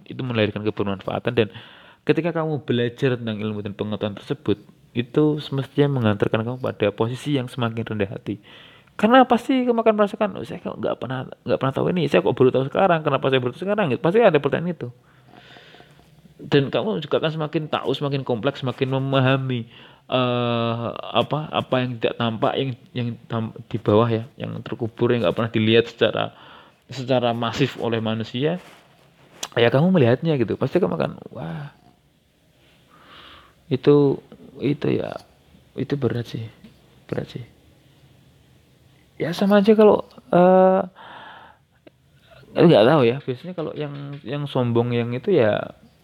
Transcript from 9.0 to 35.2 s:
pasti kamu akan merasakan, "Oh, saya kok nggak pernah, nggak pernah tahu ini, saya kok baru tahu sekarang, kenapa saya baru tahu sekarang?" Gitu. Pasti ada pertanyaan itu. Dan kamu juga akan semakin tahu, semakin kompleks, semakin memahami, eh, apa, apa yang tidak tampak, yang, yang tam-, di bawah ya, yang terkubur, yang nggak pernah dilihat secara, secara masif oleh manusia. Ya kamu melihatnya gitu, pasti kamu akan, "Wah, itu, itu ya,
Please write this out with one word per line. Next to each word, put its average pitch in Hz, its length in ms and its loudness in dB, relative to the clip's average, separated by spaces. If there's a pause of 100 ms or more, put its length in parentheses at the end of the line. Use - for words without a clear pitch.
pasti 254 320 2
kamu 233 240 0
akan 220 80 4
merasakan, 208 440 0
"Oh, - 80 -10
saya - 160 -12
kok - 160 -10
nggak - 240 -4
pernah, 127 280 -8 (160)
nggak - 160 0
pernah 135 120 0
tahu 139 200 0
ini, 165 160 0
saya - 160 2
kok - 80 2
baru 127 160 4
tahu 127 160 0
sekarang, 165 400 0
kenapa 139 240 0
saya 135 120 2
baru 123 120 -4
tahu - 80 -14
sekarang?" 190 320 -2
Gitu. 110 80 -4
Pasti 175 240 2
ada 165 160 4
pertanyaan 165 320 -4
itu. 123 160 -10 (1500)
Dan 139 320 0
kamu 160 320 -4
juga 131 160 0
akan 160 80 -2
semakin 156 400 -6
tahu, 110 240 -2
semakin 139 320 -4
kompleks, 123 360 -4
semakin 131 360 -4
memahami, 131 720 0 (400)
eh, 120 800 -2 (100)
apa, - 480 -2
apa - 320 -4
yang 123 240 -4
tidak - 160 -2
tampak, 117 400 -2
yang, 135 140 -4 (220)
yang 120 160 -4 (200)
tam-, 113 240 -6 (160)
di - 80 -6
bawah 107 320 4
ya, 113 240 -2
yang 110 320 -10
terkubur, 117 480 -2
yang 117 120 0
nggak 85 120 0
pernah 113 160 -4
dilihat 113 400 2
secara, - 400 -2 (560)
secara 120 480 -2
masif 117 400 -4
oleh 113 240 -4
manusia. 113 560 -4 (960)
Ya 117 160 4
kamu 160 240 4
melihatnya 139 480 4
gitu, 98 160 -2
pasti 139 240 0
kamu 180 160 -2
akan, - 140 -2 (260)
"Wah, 82 320 -10 (2000)
itu, 143 480 4 (400)
itu 143 320 -2
ya, 58 320 -4 (560)